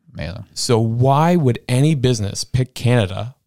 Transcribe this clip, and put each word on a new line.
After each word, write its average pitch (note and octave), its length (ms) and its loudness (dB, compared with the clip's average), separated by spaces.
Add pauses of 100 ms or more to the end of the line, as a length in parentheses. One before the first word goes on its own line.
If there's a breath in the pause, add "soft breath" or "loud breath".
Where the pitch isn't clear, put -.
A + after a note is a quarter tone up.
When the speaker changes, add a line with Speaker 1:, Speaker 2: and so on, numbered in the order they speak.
(120)
Speaker 1:
Amazing. F2 400 -10
Speaker 2:
So - 260 0
why C3+ 560 2
would C3 320 2
any C#3 280 2
business A#2 500 -2
pick - 300 -2
Canada A#2 640 -2 (100)